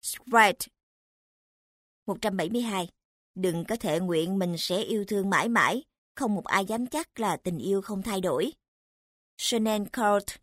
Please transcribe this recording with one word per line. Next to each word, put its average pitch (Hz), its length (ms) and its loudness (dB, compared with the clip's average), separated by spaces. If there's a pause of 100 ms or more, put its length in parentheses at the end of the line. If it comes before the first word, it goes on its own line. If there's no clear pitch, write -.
Sprite. - 640 2 (1400)
Một 196 160 -4
trăm 196 160 0
bảy 170 120 0
mươi 233 120 0
hai. 196 280 -2 (460)
Đừng 175 320 0
có 220 80 -2
thể 165 240 0
nguyện 175 400 0
mình 175 180 0
sẽ 180 240 -2
yêu 208 260 -2
thương 196 220 0
mãi 175 200 2
mãi, 208 340 2 (320)
không 214 200 0
một 180 100 -4
ai 196 200 0
dám 226 220 -4
chắc 302 320 -6
là 196 180 0
tình 175 200 -4
yêu 196 240 0
không 196 200 -6
thay 196 200 -4
đổi. 180 320 0 (840)
Chanel 220 460 0
Court. 202 420 2 (180)